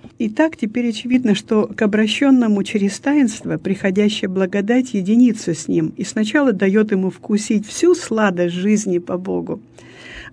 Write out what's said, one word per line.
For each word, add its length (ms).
Итак, 380
теперь 320
очевидно, 460
что 320
к 140
обращенному 840
через 360
таинство 580
приходящая 720
благодать 680
единится 580
с 140
ним 300
и 60
сначала 500
дает 380
ему 180
вкусить 580
всю 260
сладость 600
жизни 440
по 180
Богу, 420